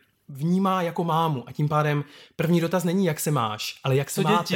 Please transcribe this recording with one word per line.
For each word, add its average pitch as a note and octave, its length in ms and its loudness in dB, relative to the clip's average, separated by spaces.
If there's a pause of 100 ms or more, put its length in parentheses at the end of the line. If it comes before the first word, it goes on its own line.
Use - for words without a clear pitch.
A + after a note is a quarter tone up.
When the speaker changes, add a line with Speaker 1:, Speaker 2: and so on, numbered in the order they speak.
(300)
Speaker 1:
vnímá F3+ 520 0
jako E3+ 220 -2
mámu D#3+ 440 0
a - 40 -16
tím D3 180 -2
pádem D3+ 340 2 (320)
první E3 260 2
dotaz E3+ 220 0
není, F#3 220 2
jak D#3 140 0
se D#3+ 120 -2
máš, A2 520 -4
ale C3+ 120 2
jak - 140 0
se - 120 -4
Speaker 2:
Co F3 80 0
Speaker 1:
máte. E3+ 260 2